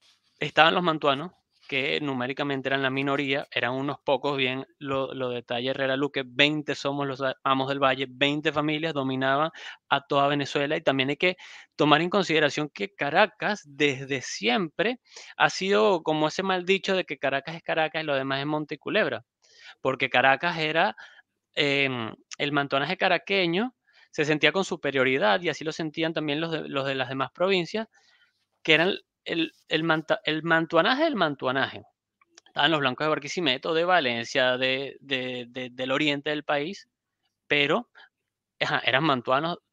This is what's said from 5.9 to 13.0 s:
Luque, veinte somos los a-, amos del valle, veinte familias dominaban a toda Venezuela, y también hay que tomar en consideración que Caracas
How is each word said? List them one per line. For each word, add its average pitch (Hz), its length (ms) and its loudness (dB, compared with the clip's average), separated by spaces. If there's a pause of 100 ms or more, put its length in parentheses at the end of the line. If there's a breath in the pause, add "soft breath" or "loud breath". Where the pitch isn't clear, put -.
Luque, 139 260 -2
veinte 143 520 0
somos 143 320 -4
los 135 160 -6
a-, 131 200 -2
amos 135 280 2
del 139 120 -4
valle, 131 240 2
veinte 143 460 0
familias 156 400 0
dominaban 135 580 0 (380 loud breath)
a 139 180 2
toda 143 220 4
Venezuela, 147 480 0
y 165 60 -4
también 135 260 2
hay 143 80 -2
que 185 220 0 (360 loud breath)
tomar 151 280 6
en 175 80 0
consideración 151 580 2
que - 260 -10
Caracas 180 720 0